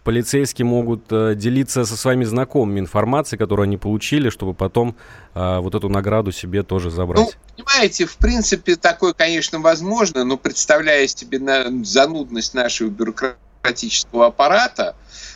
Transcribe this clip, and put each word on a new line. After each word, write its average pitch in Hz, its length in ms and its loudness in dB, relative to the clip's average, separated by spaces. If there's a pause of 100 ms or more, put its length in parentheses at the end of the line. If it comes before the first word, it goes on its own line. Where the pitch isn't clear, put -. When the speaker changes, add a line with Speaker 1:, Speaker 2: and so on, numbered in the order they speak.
Speaker 1:
полицейские 123 640 0
могут, 117 440 -2
э, 110 240 2
делиться 123 520 0
со 107 100 -6
своими 127 280 0
знакомыми 113 540 0
информацией, 107 600 -2
которую 101 260 0
они 98 140 0
получили, 110 500 0
чтобы 95 240 -4
потом, 117 420 0 (400)
э, 92 240 -2
вот 90 160 -4
эту 101 140 -2
награду 98 440 0
себе 92 300 -4
тоже 87 280 -2
забрать. 87 280 0
Speaker 2:
Ну, - 460 -2
понимаете, 240 400 2
в - 140 -6
принципе, 202 580 2
такое, 170 380 2
конечно, 165 440 -2
возможно, 165 680 2
но 131 120 0
представляя 151 680 2
себе 131 320 -6
на-, 131 440 0
занудность 127 680 0
нашего 120 380 -2
бюрократического 117 1400 -2
аппарата, 143 720 0 (400)